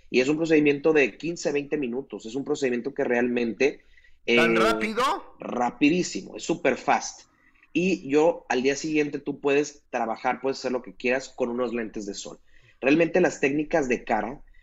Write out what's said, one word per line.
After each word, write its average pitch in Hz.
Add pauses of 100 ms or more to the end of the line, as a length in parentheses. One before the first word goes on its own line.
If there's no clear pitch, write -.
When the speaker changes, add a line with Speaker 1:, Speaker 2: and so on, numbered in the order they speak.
(100)
Speaker 1:
y 123
es 131
un 151
procedimiento 156
de 135
quince, 165
veinte 143
minutos. 127
Es 110
un 135
procedimiento 135
que 139
realmente, 123 (420)
Speaker 2:
¿Tan 117
Speaker 1:
eh, 113
Speaker 2:
rápido? 214 (360)
Speaker 1:
rapidísimo, 123
es -
súper 139
fast. - (500)
Y 165
yo, 151
al 127
día 139
siguiente, 147
tú 135
puedes 143
trabajar, 117
puedes 135
hacer 127
lo 123
que -
quieras 127
con 120
unos 120
lentes 110
de 101
sol. - (440)
Realmente 160
las 147
técnicas 147
de 113
cara, 113 (200)